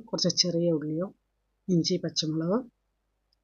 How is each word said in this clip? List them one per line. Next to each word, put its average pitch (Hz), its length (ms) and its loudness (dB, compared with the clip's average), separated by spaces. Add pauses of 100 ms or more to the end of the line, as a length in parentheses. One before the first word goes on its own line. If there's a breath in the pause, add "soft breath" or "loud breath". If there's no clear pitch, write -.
കുറച്ച് 180 320 0
ചെറിയ 170 360 2
ഉള്ളിയോ, 156 340 -2 (600)
ഇഞ്ചി, 175 280 2
പച്ചമുളക്, 160 600 -2 (880)